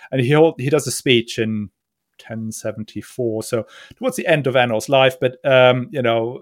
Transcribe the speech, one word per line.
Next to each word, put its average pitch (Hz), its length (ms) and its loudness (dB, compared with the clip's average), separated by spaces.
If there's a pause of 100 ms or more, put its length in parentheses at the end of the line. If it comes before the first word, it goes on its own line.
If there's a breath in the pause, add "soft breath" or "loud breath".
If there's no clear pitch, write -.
(100)
And 135 100 -2
he 123 100 0
hold-, 156 300 4
he 135 100 -2
does 147 160 0
a 123 60 -6
speech 120 460 0
in 110 320 -4 (480)
ten 110 340 -12
seventy-four, 110 920 -8
so 110 240 -6 (300 loud breath)
towards 254 200 -4
the - 100 -6
end 151 200 0
of 127 80 -2
Anno's 120 340 0
life, 135 320 4
but, 127 240 -4
um, 127 460 4
you 143 100 -6
know, 117 420 -2